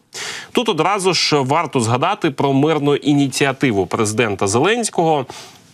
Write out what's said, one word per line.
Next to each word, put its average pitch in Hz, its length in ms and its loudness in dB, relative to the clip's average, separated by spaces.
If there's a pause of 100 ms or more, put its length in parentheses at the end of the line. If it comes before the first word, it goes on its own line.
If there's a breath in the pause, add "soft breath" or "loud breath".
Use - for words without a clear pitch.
(520 loud breath)
Тут 233 180 0
одразу 185 440 0
ж - 260 0
варто 139 400 0
згадати 139 520 0
про 139 220 -2
мирну 143 420 2
ініціативу 135 920 0
президента 107 640 0
Зеленського, 160 800 0 (480 loud breath)